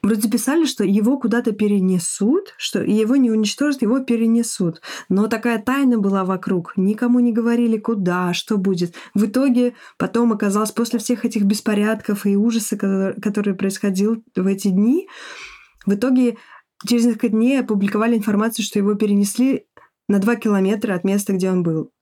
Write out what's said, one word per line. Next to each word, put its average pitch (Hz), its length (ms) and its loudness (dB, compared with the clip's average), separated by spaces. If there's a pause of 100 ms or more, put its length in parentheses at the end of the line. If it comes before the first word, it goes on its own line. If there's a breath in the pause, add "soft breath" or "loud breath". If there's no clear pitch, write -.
вроде 214 280 0
писали, 269 360 0
что 226 180 -2
его 214 340 2
куда-то 233 340 -2
перенесут, 208 1040 0
что - 240 -4
его 220 340 2
не 254 140 4
уничтожат, 226 520 0
его 240 180 2
перенесут. 226 800 0 (280 loud breath)
Но 196 200 2
такая 226 320 -2
тайна 254 380 2
была 196 260 0
вокруг, 185 520 -4
никому 214 440 2
не 240 120 2
говорили, 233 460 0
куда, 180 560 -2
что - 240 -4
будет. 180 360 -2 (200 loud breath)
В 202 120 2
итоге 247 480 0 (240 loud breath)
потом 233 340 0
оказалось, 214 400 0
после 233 260 -2
всех 240 280 -2
этих 208 180 -2
беспорядков 208 840 0
и 202 100 2
ужаса, 220 400 0
ко-, 196 440 -2
который 202 340 -2
происходил 196 680 -2 (140)
в 185 100 0
эти 196 220 0
дни, 220 400 2 (760 loud breath)
в 196 80 2
итоге 247 420 2 (500 loud breath)
через 233 200 2
несколько 233 240 0
дней 240 300 2
опубликовали 214 560 0
информацию, 214 480 0
что - 140 -4
его 208 160 2
перенесли 208 680 0 (440 soft breath)
на 208 100 4
два 220 180 2
километра 208 580 0
от 175 100 -6
места, 196 300 0
где 185 160 0
он 180 120 0
был. 160 280 -2 (120)